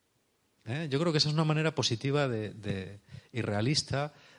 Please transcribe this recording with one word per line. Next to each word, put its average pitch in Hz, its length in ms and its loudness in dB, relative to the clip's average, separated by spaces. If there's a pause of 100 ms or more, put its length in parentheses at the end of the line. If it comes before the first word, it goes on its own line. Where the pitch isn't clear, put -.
(640)
¿Eh? 147 260 -4
Yo 135 80 2
creo 170 140 2
que 151 60 2
esa 147 100 4
es 151 60 0
una 160 100 4
manera 156 300 2
positiva 139 520 2
de, 110 240 -2
de, 101 500 -8 (320)
y 113 100 -4
realista 131 680 0 (260)